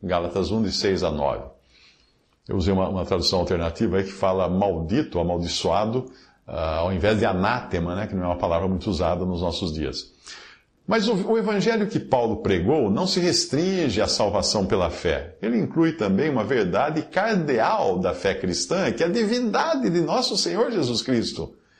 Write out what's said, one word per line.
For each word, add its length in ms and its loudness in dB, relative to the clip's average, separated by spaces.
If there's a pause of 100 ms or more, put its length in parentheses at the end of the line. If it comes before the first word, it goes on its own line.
Gálatas 480 0
um, 140 0
de 80 0
seis 320 0
a 80 0
nove. 320 -2 (1040)
Eu 80 -4
usei 160 2
uma, 160 2
uma 180 -4
tradução 340 0
alternativa 580 0
aí 80 0
que 80 -10
fala 340 0
maldito, 720 0
amaldiçoado, 840 0 (420)
ah, 300 -4
ao 160 0
invés 260 2
de 60 2
anátema, 720 0
né, 120 -4
que 80 -6
não 80 -2
é 40 -2
uma 100 0
palavra 320 0
muito 200 -2
usada 360 0
nos 160 -2
nossos 320 -4
dias. 360 -6 (760)
Mas 220 2
o, 60 2
o 220 0
evangelho 500 0
que 120 -2
Paulo 380 0
pregou 520 2
não 160 2
se 140 0
restringe 840 2
à 60 2
salvação 580 0
pela 240 2
fé. 520 -2
Ele 160 0
inclui 340 2
também 380 2
uma 160 0
verdade 560 2
cardeal 1000 0
da 140 0
fé 200 0
cristã, 560 -2
que 140 -2
é 40 4
a 20 0
divindade 800 0
de 100 2
nosso 380 0
Senhor 340 0
Jesus 300 0
Cristo. 540 -2 (240)